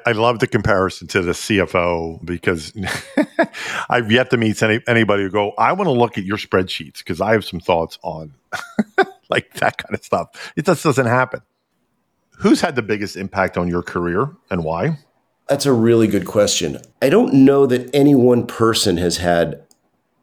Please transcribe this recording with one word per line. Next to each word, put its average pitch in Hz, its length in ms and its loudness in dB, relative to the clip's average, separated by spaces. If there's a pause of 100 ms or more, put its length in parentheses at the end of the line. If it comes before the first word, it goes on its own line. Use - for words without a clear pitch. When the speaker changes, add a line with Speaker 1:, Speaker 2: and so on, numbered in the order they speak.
Speaker 1:
I 117 60 2
love 113 280 2
the - 60 2
comparison 95 600 0
to 98 140 0
the 87 120 -2
C 98 280 0
F 85 120 -2
O 85 520 -2
because 85 480 -4 (600)
<laughs> - 540 -6
I've 117 220 0
yet 123 200 2
to 127 60 2
meet 110 240 0
any, 107 260 2
anybody 104 360 2
who 95 60 -4
go, 104 280 -2
"I 117 140 2
wanna 185 220 0
look 120 240 0
at 98 80 -8
your 101 100 -4
spreadsheets 90 680 -4
'cause 85 180 -8
I 101 100 0
have 110 140 2
some 85 160 -10
thoughts 82 420 -2
on," 80 300 -12 (180)
<laughs> - 760 -6
like, - 260 -4
that - 220 -2
kind - 180 -8
of - 80 -16
stuff. - 540 -6
It 156 80 -6
just 170 180 0
doesn't 131 220 2
happen. 123 340 0 (1000)
Who's - 200 2
had 170 160 -2
the 123 60 -2
biggest 104 340 -6
impact 95 420 -4
on 87 120 -2
your 87 120 -2
career 87 480 -4 (220)
and 90 140 -2
why? 98 340 -4 (480)
Speaker 2:
That's 139 180 -2
a 139 80 4
really 113 340 4
good 95 180 -2
question. 87 560 -2 (200)
I 127 60 2
don't 185 260 4
know 139 320 6
that 127 300 -2
any 143 200 6
one 120 320 4
person 107 500 0
has 87 200 0
had 85 460 0 (600)